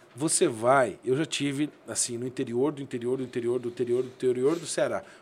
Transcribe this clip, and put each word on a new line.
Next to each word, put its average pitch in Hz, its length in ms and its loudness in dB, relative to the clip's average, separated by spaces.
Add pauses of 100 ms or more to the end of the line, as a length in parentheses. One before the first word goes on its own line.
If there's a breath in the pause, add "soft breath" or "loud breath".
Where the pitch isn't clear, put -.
(140)
você 156 320 2
vai, 120 580 4
eu 127 120 2
já 156 100 0
tive, 143 420 -2 (200)
assim, 117 280 -2
no 123 100 -4
interior, 127 460 0
do 139 80 -8
interior, 127 360 -4
do 131 80 -4
interior, 120 340 -2
do 120 100 -4
interior, 120 340 0
do 127 60 -4
interior 127 480 2
do 160 100 -8
Ceará. 127 360 -2 (200 soft breath)